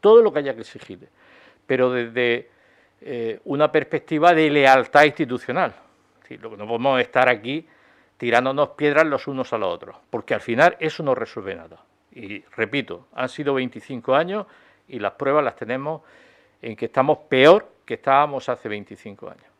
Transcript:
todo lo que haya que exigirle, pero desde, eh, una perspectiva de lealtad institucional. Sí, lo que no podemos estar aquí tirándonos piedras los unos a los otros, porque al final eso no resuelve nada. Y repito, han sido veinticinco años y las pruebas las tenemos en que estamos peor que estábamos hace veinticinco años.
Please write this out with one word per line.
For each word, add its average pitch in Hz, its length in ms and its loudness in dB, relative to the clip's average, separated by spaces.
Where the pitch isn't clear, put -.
todo 226 220 10
lo 208 100 4
que 147 80 -4
haya 135 140 -6
que 113 80 -14
exigirle, 95 460 -20
pero 127 240 2
desde, 120 600 -2
eh, 117 440 -8
una 147 260 0
perspectiva 156 600 0
de 160 180 2
lealtad 135 540 4
institucional. 135 680 -4
Sí, 113 120 -20
lo 113 120 -16
que 110 60 -20
no 104 100 -14
podemos 123 340 -2
estar 127 280 0
aquí 127 380 -4
tirándonos 131 540 0
piedras 147 360 0
los 143 200 -4
unos 131 260 -6
a 117 60 -4
los 92 160 -4
otros, - 220 -18
porque - 260 -6
al 104 60 -4
final 135 400 2
eso 160 220 -6
no 139 120 0
resuelve 98 400 -10
nada. 82 300 -20
Y 104 280 -16
repito, 110 560 -6
han 127 160 -6
sido 139 260 -4
veinticinco 127 600 -6
años 180 320 -2
y 123 100 -14
las 101 140 -6
pruebas 143 320 0
las 120 120 -6
tenemos 135 460 -10
en 113 140 -12
que - 100 -8
estamos 139 320 0
peor 151 400 6
que - 100 -8
estábamos 139 540 -2
hace 120 200 -6
veinticinco 101 600 -12
años. - 160 -20